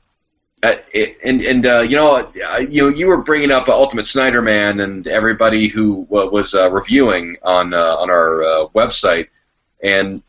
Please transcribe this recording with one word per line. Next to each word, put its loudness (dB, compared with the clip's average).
uh, 2
it, -4
and, 0
and, 0
uh, 4
you 0
know, 4
uh, -6
you, 0
you -2
were 4
bringing 0
up, 0
uh, 4
Ultimate 0
Snyder 0
Man 0
and -6
everybody 0
who -2
wa-, 0
was, -2
uh, 2
reviewing 0
on, 0
uh, 0
on -4
our, 2
uh, 0
website, -2
and, -2